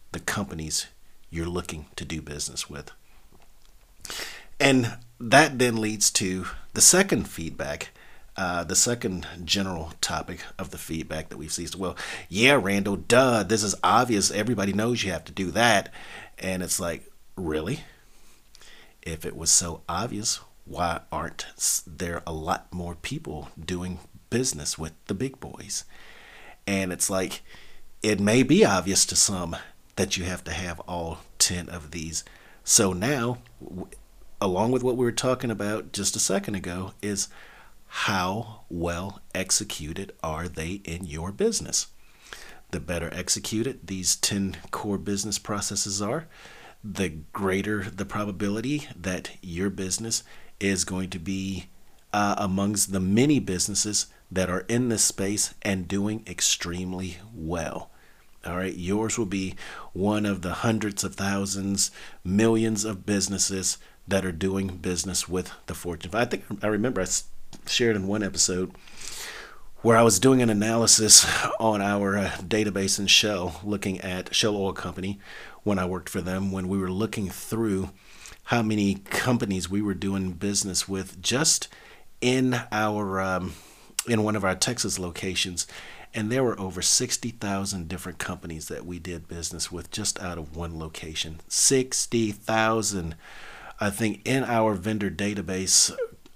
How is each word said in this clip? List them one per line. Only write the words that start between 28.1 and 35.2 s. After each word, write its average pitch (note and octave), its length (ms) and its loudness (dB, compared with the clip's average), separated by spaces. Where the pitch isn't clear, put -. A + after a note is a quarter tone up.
may A2 220 6
be F#3+ 220 8
obvious F#2+ 420 4
to F2+ 100 -2
some F2 400 2
that G2 200 0
you F#2 80 -4
have F#2 200 -4
to D#2 80 -8
have E2+ 280 -6
all E2+ 380 -6
ten F2+ 300 2
of D2+ 220 -12
these. D#2+ 340 -6
So G2 300 6
now, A#2+ 460 0
w-, - 260 -10
along G2+ 300 2
with B2+ 120 2
what B2 140 2
we B2 80 4
were A#2 80 2
talking B2+ 380 0